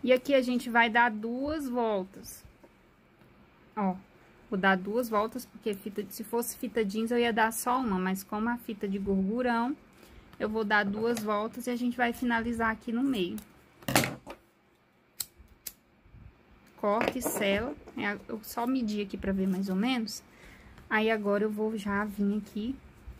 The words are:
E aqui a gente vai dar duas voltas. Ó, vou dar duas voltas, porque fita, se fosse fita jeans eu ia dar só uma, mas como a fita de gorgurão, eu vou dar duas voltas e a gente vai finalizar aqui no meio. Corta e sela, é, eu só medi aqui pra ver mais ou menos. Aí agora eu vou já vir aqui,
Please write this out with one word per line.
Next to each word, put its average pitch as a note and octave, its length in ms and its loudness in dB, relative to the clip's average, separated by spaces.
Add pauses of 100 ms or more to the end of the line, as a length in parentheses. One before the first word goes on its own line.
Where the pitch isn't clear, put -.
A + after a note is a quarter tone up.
E B3 80 6
aqui B3+ 220 4
a C4 80 6
gente B3 260 0
vai A#3 220 6
dar A#3 220 6
duas C4 560 -4
voltas. A3 760 -2 (1300)
Ó, F#3+ 180 2 (560)
vou G3+ 80 -2
dar F#3+ 180 6
duas G#3+ 320 -2
voltas, A3 380 0
porque - 280 -4
fita, G3+ 340 -6
se - 160 -10
fosse A#3 340 -4
fita A#3 260 -2
jeans A3 280 -2
eu A#3+ 60 4
ia A#3+ 140 4
dar A3+ 200 4
só B3 260 0
uma, G#3 220 2
mas F#3+ 240 0
como G#3+ 240 -2
a A#3+ 80 0
fita G#3+ 320 -6
de G3 100 -2
gorgurão, A3 760 0 (640)
eu G#3+ 80 -2
vou A3 160 -2
dar G#3 200 4
duas A3 360 0
voltas G#3+ 480 -2
e - 20 -2
a A#3+ 60 -2
gente A#3+ 200 0
vai A#3+ 160 2
finalizar A#3 600 0
aqui A3 180 -6
no A#3 140 0
meio. G#3+ 320 0 (3500)
Corta G#3+ 380 0
e B3 60 -6
sela, G#3+ 500 0 (240)
é, G#3 300 -2
eu A3 160 -8
só - 240 -4
medi A3+ 360 0
aqui G3+ 140 -8
pra G3 140 -2
ver F#3+ 160 2
mais F#3+ 220 0
ou F#3 80 0
menos. A3+ 440 0 (680)
Aí A3 220 2
agora G3+ 320 2
eu G#3+ 60 0
vou G#3+ 280 -2
já G3+ 260 0
vir G3+ 340 0
aqui, G#3+ 360 -6 (460)